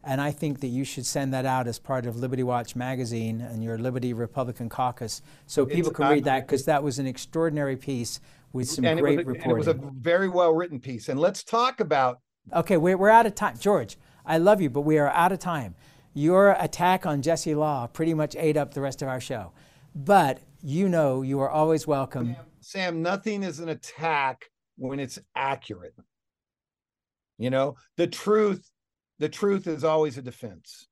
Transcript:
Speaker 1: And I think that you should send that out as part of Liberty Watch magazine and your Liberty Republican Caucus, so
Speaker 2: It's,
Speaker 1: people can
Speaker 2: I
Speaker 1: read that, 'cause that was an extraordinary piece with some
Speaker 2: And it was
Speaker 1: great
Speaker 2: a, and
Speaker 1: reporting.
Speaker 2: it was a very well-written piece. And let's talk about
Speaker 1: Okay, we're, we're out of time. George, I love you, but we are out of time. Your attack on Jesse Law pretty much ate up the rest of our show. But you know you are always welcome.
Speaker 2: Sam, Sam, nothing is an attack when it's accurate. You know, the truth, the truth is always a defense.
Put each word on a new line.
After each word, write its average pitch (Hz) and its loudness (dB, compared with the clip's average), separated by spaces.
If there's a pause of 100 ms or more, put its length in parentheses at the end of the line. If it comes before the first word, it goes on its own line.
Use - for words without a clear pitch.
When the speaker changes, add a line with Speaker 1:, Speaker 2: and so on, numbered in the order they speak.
Speaker 1:
And 139 -2
I 147 -2
think 147 -6
that 135 -6
you 127 -4
should 127 -10
send 139 -2
that 131 -2
out 127 0
as 117 -8
part 127 -6
of 117 -6
Liberty 127 -4
Watch 123 -4
magazine 117 -4
and 113 -8
your 113 -4
Liberty 123 -4
Republican 117 -6
Caucus, 120 -6 (260)
so 143 2
Speaker 2:
It's, 139 -2
Speaker 1:
people 165 0
can 147 0
Speaker 2:
I 147 6
Speaker 1:
read 147 4
that, 135 0
'cause 135 0
that 147 2
was 139 -4
an 135 -4
extraordinary 147 -2
piece 127 -6 (320)
with 123 -4
some - -2
Speaker 2:
And 160 2
it - 2
was 143 4
Speaker 1:
great - 0
Speaker 2:
a, - 0
and 170 -4
Speaker 1:
reporting. - -2
Speaker 2:
it 113 4
was - 0
a 165 4 (260)
very 175 2
well-written 170 2
piece. 123 -10
And 135 -2
let's 190 0
talk 247 0
about 139 2 (340)
Speaker 1:
Okay, 170 2
we're, 180 4
we're 196 6
out 226 10
of 202 -2
time. 143 -4
George, 180 0 (280)
I 160 2
love 190 6
you, 147 0
but 143 -2
we 156 4
are 143 4
out 170 4
of 180 -4
time. 135 -6 (380)
Your 180 6
attack 180 2
on 147 0
Jesse 156 0
Law 147 0
pretty 165 -2
much 151 -2
ate 156 2
up 143 -2
the 139 -6
rest 135 -6
of 135 -4
our 127 -6
show. 110 -8 (420)
But 147 4 (240)
you 175 0
know 143 2
you 135 -2
are 135 0
always 156 2
welcome. 135 -2
Speaker 2:
Sam, - -8 (160)
Sam, 180 -4
nothing 196 -2
is 160 -6
an 170 -8
attack 143 -4 (320)
when 135 -6
it's 127 -8 (160)
accurate. 135 -6 (1400)
You 120 -4
know, 135 0 (220)
the 170 2
truth, 208 0 (500)
the 151 -2
truth 196 -2
is 151 -4
always 156 2
a 139 -12
defense. 113 -16